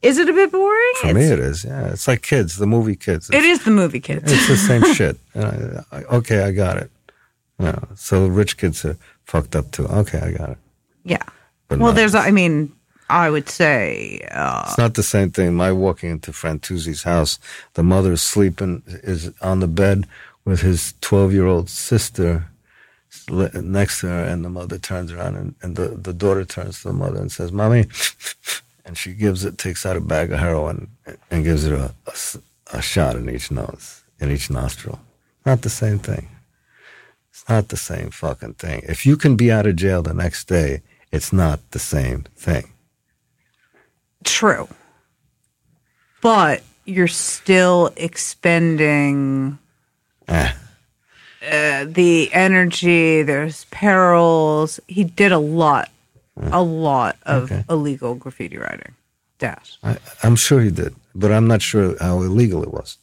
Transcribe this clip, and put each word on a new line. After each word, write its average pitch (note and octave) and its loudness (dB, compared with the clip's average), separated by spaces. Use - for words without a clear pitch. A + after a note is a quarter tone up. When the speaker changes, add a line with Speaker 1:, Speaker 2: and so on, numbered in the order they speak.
Speaker 1:
Is C4 4
it D#4+ 4
a E4 2
bit F#4+ 4
boring? G#4+ 2
Speaker 2:
For B4 0
Speaker 1:
It's - 2
Speaker 2:
me, B2 6
it C3+ 4
is. D2 -4
Yeah, F2+ -8
it's - -6
like B2 0
Kids, F#2 0
the G#2 0
movie A2 2
Kids. E2 -6
Speaker 1:
It - 0
Speaker 2:
It's, D#4 4
Speaker 1:
is - -16
the A3 0
movie F#3 2
Kids. D3 -4
Speaker 2:
it's C4 4
the C3 4
Speaker 1:
<laughs> G3 2
Speaker 2:
same G3 6
shit. D#2+ 0
And G#2+ -2
I, - -14
I, - -14
okay, A2+ 2
I G2 0
got F#2 0
it. - -8
Yeah. E2+ -2
So F#2+ 2
rich F#2+ 2
kids E2+ -2
are D#2 -4
fucked - -2
up D2 -2
too. - -6
Okay, G#2 0
I E2 -4
got D#2+ -8
it. - -12
Speaker 1:
Yeah. F3 -4
Speaker 2:
But C#3 -2
Speaker 1:
Well, A3+ 4
Speaker 2:
not A3 4
Speaker 1:
there's, G#3+ 4
I G3 4
mean, E3 2
I E3+ 2
would D3+ -2
say, C#2 -2
uh, B1+ -4
Speaker 2:
It's G1+ -4
not A#2 2
the G#2+ 0
same G2 2
thing. F2 0
My F2+ 2
walking F#2 -2
into D#2 -10
Fran D#2 -6
Tuzi's D#2+ -8
house, E2+ 0
the E2 0
mother F#2 4
is D#2+ -2
sleeping, F#2+ 0
is F2 -8
on F#2 0
the F#2 0
bed F#2+ 2
with F2+ 0
his F2 0
twelve-year-old F#2+ 2
sister E2+ -2
le-, F3+ -2
next G2 -2
to F#2 -6
her, F2 -4
and F2 -4
the F2 -10
mother F2+ -10
turns F2+ -10
around, F2+ -8
and, F#2 -10
and F2 -10
the, F2+ -4
the F#2 -10
daughter F#2+ 0
turns F#2+ -12
to - -12
the F#2+ -6
mother F#2 -4
and F2+ -8
says, F2 -10
"Mommy," G#2+ 4
<laughs> - -14
and E2+ -16
she F2+ -12
gives G2 -2
it, - -8
takes F2+ -8
out F#2 -4
a - -4
bag D#2+ -2
of D#2 -2
heroin D#2+ -2
and E2 -2
gives D#2 2
it D2 0
a, C2 -4
a - -16
s-, - -10
a - -6
shot C2+ 0
in A#1+ -6
each B1 -8
nose, - -10
in C#2+ -2
each C#2+ -4
nostril. C2 -8
Not B2+ 2
the A#2 -4
same G#2 -2
thing. - -8
It's - -20
not A2 2
the - -8
same E2 -8
fucking C#2 -8
thing. C#2+ -8
If - -4
you C#3 6
can D3 4
be A#2 4
out G#2+ 4
of G2 2
jail F#2 0
the D#2+ -4
next F2 -4
day, D#2 0
it's - -4
not E2 2
the - -8
same C2 -4
thing. - -4
Speaker 1:
True. - 0
But G3 4
you're F#3 2
still F3+ 2
expending D3 0
Speaker 2:
Eh. C#2+ 0
Speaker 1:
uh, D3+ 0
the E3 4
energy, F3 4
there's D3 -4
perils. E3 2
He F#3 0
did F#3 2
a F3 4
lot, D3+ 2
Speaker 2:
Eh. - -4
Speaker 1:
a F3 2
lot D#3 0
of C3 -2
Speaker 2:
Okay. G2 -4
Speaker 1:
illegal C#3 -4
graffiti B2+ -14
writing. - -12
Dash. - -10
Speaker 2:
I, A2 -2
I'm A#2 6
sure C3 4
he A2 4
did, D#2+ -4
but G2 2
I'm A2+ 4
not A2+ 4
sure G2 2
how F2+ 0
illegal F#2 2
it D2+ -8
was. - -14